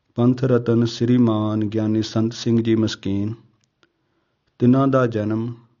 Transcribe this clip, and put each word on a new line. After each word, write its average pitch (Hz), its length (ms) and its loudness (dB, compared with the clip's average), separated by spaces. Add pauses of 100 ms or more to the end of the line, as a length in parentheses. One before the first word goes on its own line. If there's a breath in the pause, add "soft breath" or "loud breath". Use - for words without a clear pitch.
(160)
ਪੰਥ 123 280 2
ਰਤਨ 120 420 2
ਸ੍ਰੀਮਾਨ 110 760 0
ਗਿਆਨੀ 110 380 -2
ਸੰਤ 110 320 -2
ਸਿੰਘ 117 300 0
ਜੀ 113 120 2
ਮਸਕੀਨ, 107 580 -4 (1300)
ਤਿਨਾਂ 131 280 4
ਦਾ 131 200 2
ਜਨਮ 110 460 -4 (260)